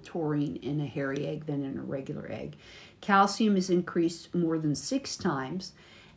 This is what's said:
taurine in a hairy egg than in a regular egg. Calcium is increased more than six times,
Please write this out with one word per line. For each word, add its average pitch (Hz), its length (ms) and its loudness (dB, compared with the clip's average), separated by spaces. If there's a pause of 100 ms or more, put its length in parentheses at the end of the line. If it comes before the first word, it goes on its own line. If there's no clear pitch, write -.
taurine 151 560 0
in 147 180 -2
a 143 80 -2
hairy 143 400 -2
egg 151 200 -6
than 143 180 -2
in 135 120 -6
a 131 40 -6
regular 139 500 -6
egg. 139 240 -8 (460)
Calcium 202 560 6
is 185 120 2
increased 175 640 0
more 165 240 2
than 151 160 2
six - 440 -2
times, 151 560 -4 (440)